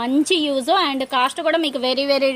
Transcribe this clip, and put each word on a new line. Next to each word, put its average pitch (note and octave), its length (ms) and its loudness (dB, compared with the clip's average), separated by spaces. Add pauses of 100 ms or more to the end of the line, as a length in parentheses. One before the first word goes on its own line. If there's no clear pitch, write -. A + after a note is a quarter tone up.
మంచి C#4 340 0 (140)
యూజ్. C4+ 200 -2 (200)
And C4+ 160 -4 (100)
కాస్ట్ B3+ 320 0
కూడా D#4+ 180 2
మీకు C#4 220 -4
very, B3+ 240 0
very C#4 260 2